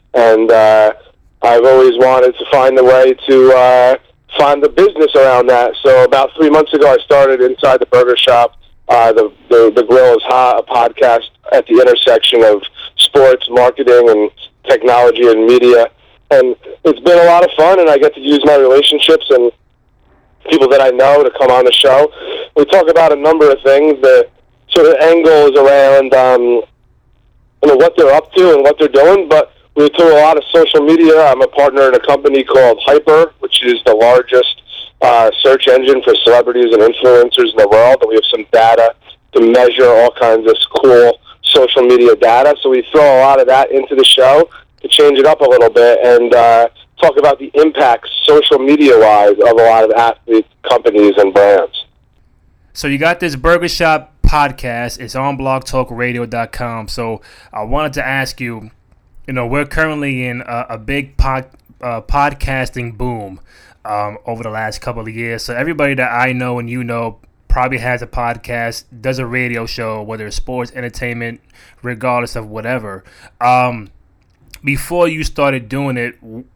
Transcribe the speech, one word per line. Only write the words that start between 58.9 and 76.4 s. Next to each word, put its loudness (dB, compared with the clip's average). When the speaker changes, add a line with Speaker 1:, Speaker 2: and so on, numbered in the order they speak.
Speaker 2:
you -14
know, -8
we're -8
currently -8
in -12
a, -14
a -14
big -12
pod-, -8
uh, -12
podcasting -8
boom, -12
um, -10
over -14
the -14
last -12
couple -14
of -18
years. -14
So -14
everybody -8
that -8
I -6
know -10
and -14
you -12
know -12
probably -6
has -8
a -16
podcast, -12
does -10
a -10
radio -10
show, -12
whether -16
it's -16
sports, -10
entertainment, -14
regardless -8
of -14
whatever. -12
Um, -4
before -6
you -8
started -8
doing -10
it, -12
w-, -20